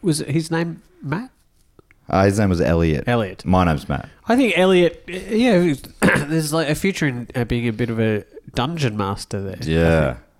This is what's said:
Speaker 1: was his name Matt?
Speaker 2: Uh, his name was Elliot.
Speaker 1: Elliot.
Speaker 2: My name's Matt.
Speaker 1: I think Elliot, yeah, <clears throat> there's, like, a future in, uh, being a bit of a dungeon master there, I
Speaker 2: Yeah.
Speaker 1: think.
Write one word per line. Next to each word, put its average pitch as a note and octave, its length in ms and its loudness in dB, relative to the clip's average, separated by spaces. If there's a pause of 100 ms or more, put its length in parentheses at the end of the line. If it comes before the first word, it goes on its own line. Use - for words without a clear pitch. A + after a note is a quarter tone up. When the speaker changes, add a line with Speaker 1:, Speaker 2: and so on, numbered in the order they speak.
Speaker 1:
was D#3 180 -2
his D#3 300 -4
name E3 320 -4 (200)
Matt? G3+ 280 -8 (800)
Speaker 2:
Uh, F#2+ 160 2
his G2+ 140 2
name G2+ 100 2
was F2 120 2
Elliot. D#2+ 440 2
Speaker 1:
Elliot. A2 400 -4
Speaker 2:
My F#2 200 4
name's D#2 220 0
Matt. - 220 -6 (180)
Speaker 1:
I A3+ 80 2
think A3+ 220 2
Elliot, F3+ 500 4
yeah, F#3+ 680 2 (140)
<clears throat> - 140 -20
there's, D3+ 500 0
like, D#3 180 -2
a D3+ 60 2
future F#3 320 -2
in, A#2+ 280 -6
uh, B2 80 -2
being A#2+ 240 -2
a A2+ 60 0
bit A#2 160 -4
of A2+ 100 -4
a A2 240 0 (320)
dungeon C3 420 -2
master G2 440 -4
there, F#2+ 200 -8
I A2 40 -8
Speaker 2:
Yeah. D#2+ 480 2
Speaker 1:
think. - 120 -16 (140)